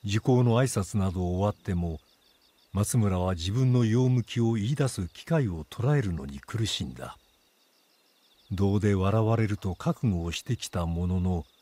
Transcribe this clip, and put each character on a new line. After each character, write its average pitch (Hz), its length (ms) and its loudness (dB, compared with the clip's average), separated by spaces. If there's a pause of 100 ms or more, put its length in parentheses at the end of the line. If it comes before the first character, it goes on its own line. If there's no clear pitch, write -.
時 104 140 0
候 123 240 4
の 120 180 4
挨 135 40 4
拶 104 340 -2
な 95 100 2
ど 90 120 -4
終 90 240 0
わ 104 40 2
っ 101 60 -4
て - 180 -6
も、 85 260 -2 (720)
松 104 240 0
村 101 200 2
は 92 160 0
自 87 180 -4
分 127 220 2
の 123 120 4
用 123 220 2
向 123 160 2
き - 160 -6
を 113 140 2
言 110 180 -2
い 151 40 0
出 139 120 0
す 92 200 -4
機 - 160 -16
会 151 240 0
を 82 180 -6
捉 131 300 -2
え 139 60 2
る 98 120 -2
の 71 140 -6
に 69 120 -12
苦 110 280 -4
し - 160 -4
ん 64 100 -8
だ。 64 240 -14 (1300)
ど 98 240 2
う 104 40 4
で 101 140 2
笑 101 300 2
わ 110 120 2
れ 110 120 2
る 104 100 -2
と 95 160 -4
覚 - 280 -4
悟 92 200 0
を 85 100 -4
し - 120 -8
て 120 140 -4
き - 120 -12
た 87 160 -2
も 85 220 -2
の 92 120 0
の 90 260 0 (160)